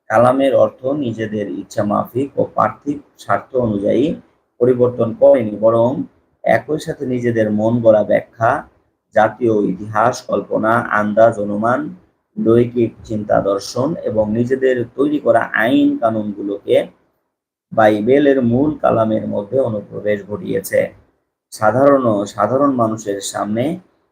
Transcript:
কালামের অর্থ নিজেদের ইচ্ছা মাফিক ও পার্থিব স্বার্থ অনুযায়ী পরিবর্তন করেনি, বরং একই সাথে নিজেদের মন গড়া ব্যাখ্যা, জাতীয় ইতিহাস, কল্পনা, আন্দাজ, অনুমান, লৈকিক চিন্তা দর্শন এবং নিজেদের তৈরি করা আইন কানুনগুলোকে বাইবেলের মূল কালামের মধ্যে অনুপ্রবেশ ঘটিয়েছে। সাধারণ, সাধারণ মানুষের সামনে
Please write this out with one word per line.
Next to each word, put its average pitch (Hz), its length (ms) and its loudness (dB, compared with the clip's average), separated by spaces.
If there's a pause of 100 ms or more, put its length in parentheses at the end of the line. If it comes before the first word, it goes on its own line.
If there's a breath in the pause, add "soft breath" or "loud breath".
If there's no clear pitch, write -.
কালামের 127 480 4
অর্থ 110 300 2
নিজেদের 110 640 -4
ইচ্ছা 98 340 -6
মাফিক 104 560 -4
ও - 160 0
পার্থিব 139 440 -4 (180)
স্বার্থ - 380 -6
অনুযায়ী 110 600 0 (440)
পরিবর্তন 120 540 2
করেনি, 117 460 2
বরং 117 440 2 (400)
একই 127 360 0
সাথে 147 260 -8
নিজেদের 120 460 0
মন 113 300 0
গড়া 107 220 4
ব্যাখ্যা, 113 640 -2 (460)
জাতীয় 110 500 2
ইতিহাস, 107 600 -2
কল্পনা, 107 480 -2
আন্দাজ, 107 680 2
অনুমান, 117 560 -2 (440)
লৈকিক 117 540 2 (100)
চিন্তা 107 380 -2
দর্শন 123 640 -4
এবং 107 280 -2
নিজেদের 123 540 0 (100)
তৈরি 147 240 -2
করা 113 340 0
আইন 139 440 2
কানুনগুলোকে 104 880 -2 (840)
বাইবেলের 123 680 4
মূল 135 360 0
কালামের 110 500 0
মধ্যে 104 320 -4
অনুপ্রবেশ 104 680 -4
ঘটিয়েছে। 101 680 -4 (580)
সাধারণ, 117 720 2
সাধারণ 127 460 0
মানুষের 110 500 -2
সামনে 113 580 -4 (320)